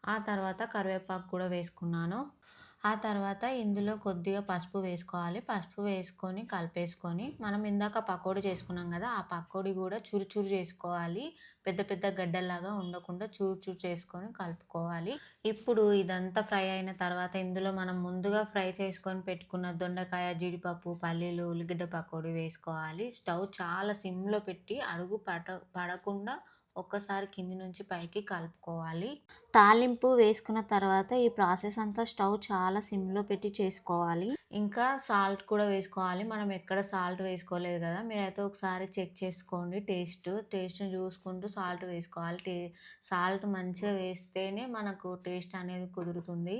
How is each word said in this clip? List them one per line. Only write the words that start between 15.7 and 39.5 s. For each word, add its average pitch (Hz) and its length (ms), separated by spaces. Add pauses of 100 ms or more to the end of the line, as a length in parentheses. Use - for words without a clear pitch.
ఇదంతా 185 480
ఫ్రై 196 140 (120)
అయిన 190 260
తర్వాత 180 420
ఇందులో 185 360
మనం 180 260
ముందుగా 196 360 (100)
ఫ్రై 190 160 (120)
చేసుకొని 185 480
పెట్టుకున్న 180 440 (100)
దొండకాయ, 180 480 (120)
జీడిపప్పు, 175 500 (100)
పల్లీలు, 175 500
ఉల్లిగడ్డ 170 320 (120)
పకోడీ 165 420
వేసుకోవాలి. 160 680 (100)
స్టవ్ 180 260 (160)
చాలా 190 340 (100)
సిమ్లో 190 440
పెట్టి 190 300 (160)
అడుగు 175 240 (100)
పడ-, 180 320 (160)
పడకుండా 196 600 (400)
ఒక్కసారి 196 580
కింది 185 260
నుంచి 185 300
పైకి 170 380
కలుపుకోవాలి. 165 800 (460)
తాలింపు 233 540 (120)
వేసుకున్న 220 400 (120)
తర్వాత 196 380 (140)
ఈ - 20 (120)
ప్రాసెస్ 196 460
అంతా 208 260
స్టవ్ 202 260 (120)
చాలా 190 400
సిమ్లో 190 420
పెట్టి 202 280
చేసుకోవాలి. 175 680 (320)
ఇంకా 208 260 (220)
సాల్ట్ 196 420
కూడా 208 220
వేసుకోవాలి. 190 500 (100)
మనం 208 160 (100)
ఎక్కడ 190 200 (140)
సాల్ట్ 180 360
వేసుకోలేదు 175 580
కదా, 175 220
మీరైతే 202 400
ఒకసారి 190 380 (100)
చెక్ 180 260
చేసుకోండి. 180 580 (100)